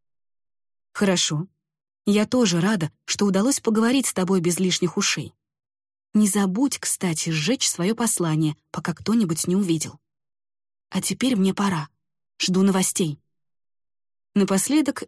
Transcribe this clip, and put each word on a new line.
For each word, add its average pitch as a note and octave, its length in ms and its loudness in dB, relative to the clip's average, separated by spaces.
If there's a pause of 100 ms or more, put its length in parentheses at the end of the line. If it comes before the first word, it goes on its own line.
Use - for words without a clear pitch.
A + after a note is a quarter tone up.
(920)
«Хорошо. F3+ 540 -2 (580)
Я G#3 220 2
тоже G#3 340 2
рада, F3 300 0 (160)
что - 180 -2
удалось G3+ 360 2
поговорить A3+ 460 2
с - 60 -2
тобой F#3 300 0
без E3+ 160 0
лишних F3+ 400 0
ушей. D#3 340 -4 (800)
Не G#3+ 160 4
забудь, G3+ 500 0
кстати, - 520 -4
сжечь D#3+ 360 -2
свое F#3+ 280 -2
послание, D#3+ 600 0 (160)
пока E3 220 -6
кто-нибудь G3 540 0
не F3+ 100 0
увидел. E3 420 -2 (920)
А F#3+ 100 -2
теперь A#3+ 360 0
мне F#3+ 180 2
пора. F#3 340 -2 (500)
Жду F#3 240 2
новостей». F#3 560 2 (1160)
Напоследок B3+ 720 0